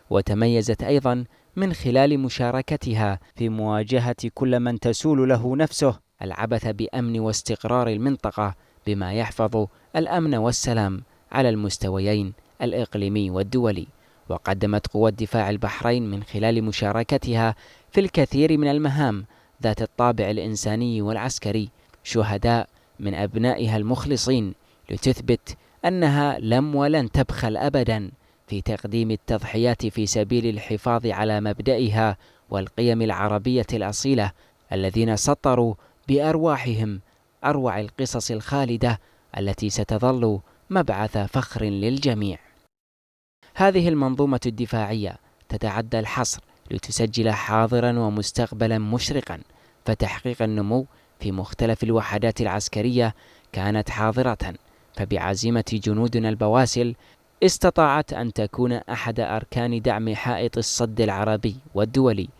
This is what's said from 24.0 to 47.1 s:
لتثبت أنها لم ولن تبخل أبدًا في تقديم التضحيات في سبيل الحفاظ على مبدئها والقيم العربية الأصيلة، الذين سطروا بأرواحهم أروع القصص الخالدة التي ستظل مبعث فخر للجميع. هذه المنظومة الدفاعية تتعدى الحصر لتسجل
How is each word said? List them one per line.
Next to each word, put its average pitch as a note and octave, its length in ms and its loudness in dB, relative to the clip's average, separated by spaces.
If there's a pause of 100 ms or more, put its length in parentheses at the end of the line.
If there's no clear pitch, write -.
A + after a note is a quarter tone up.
لتثبت A#2+ 680 -2 (280)
أنها D3 540 2
لم B2+ 360 2
ولن C#3+ 360 2
تبخل B2 460 0
أبدًا A2+ 540 0 (360)
في G2+ 140 -4
تقديم A2 500 -2
التضحيات A2+ 760 0
في G#2+ 180 -2
سبيل A2+ 420 0
الحفاظ A2+ 600 -2
على G#2+ 340 0
مبدئها A2 760 0 (320)
والقيم A2+ 520 0
العربية G#2+ 720 0
الأصيلة، G#2 580 0 (420)
الذين G2+ 420 0
سطروا B2 580 2 (340)
بأرواحهم C3+ 920 0 (460)
أروع B2+ 340 0
القصص A#2+ 520 -4
الخالدة A#2+ 680 0 (380)
التي G2+ 320 -2
ستظل A2 680 0 (300)
مبعث A2 480 0
فخر A2 460 -2
للجميع. G#2+ 760 0 (1160)
هذه F#3+ 340 4
المنظومة C#3 560 2
الدفاعية A2 720 -2 (320)
تتعدى A2 500 -2
الحصر A2+ 420 -4 (300)
لتسجل A2 600 0